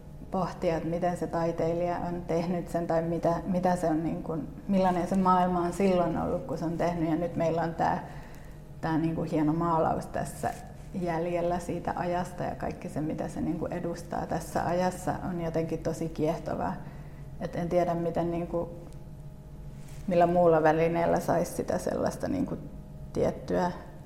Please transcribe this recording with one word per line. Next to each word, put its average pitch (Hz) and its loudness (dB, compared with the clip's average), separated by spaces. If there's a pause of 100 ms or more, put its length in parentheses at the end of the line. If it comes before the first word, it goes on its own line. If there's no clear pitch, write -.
(340)
pohtia, 175 0
että 151 -2
miten 175 0
se 165 -2
taiteilija 170 0
on 175 -4
tehnyt 170 0
sen 170 -2
tai 165 2
mitä, 170 2 (120)
mitä 180 4
se 170 0
on 160 2
niin 160 -2
kuin, 160 -4 (200)
millainen 185 4
se 196 0
maailma 180 6
on 175 2
silloin 175 4
ollut, 165 -2
kun 156 -4
se 175 -2
on 165 -2
tehnyt. 165 0
Ja 156 2
nyt 170 -2
meillä 165 2
on 165 -2
tää, 170 0 (720)
tää 160 0
niin 165 2
kuin 165 -2
hieno 151 4
maalaus 165 2
tässä - -2 (440)
jäljellä 175 0
siitä 175 -4
ajasta 175 -2
ja 139 -4
kaikki - -6
se, - -4
mitä 156 -2
se - -6
niin 156 0
kuin 156 -4
edustaa 170 -4
tässä - -2
ajassa, 180 0 (160)
on 175 -4
jotenkin 165 -2
tosi 160 -2
kiehtovaa. 156 -2 (640)
Et 170 -6
en 175 -2
tiedä, 175 4
miten 170 0
niin 170 -2
kuin, 170 -2 (1400)
millä 175 6
muulla 170 8
välineellä 165 6
sais - 0
sitä - 0
sellaista - 0
niin 95 0
kuin - -4 (520)
tiettyä - 0 (340)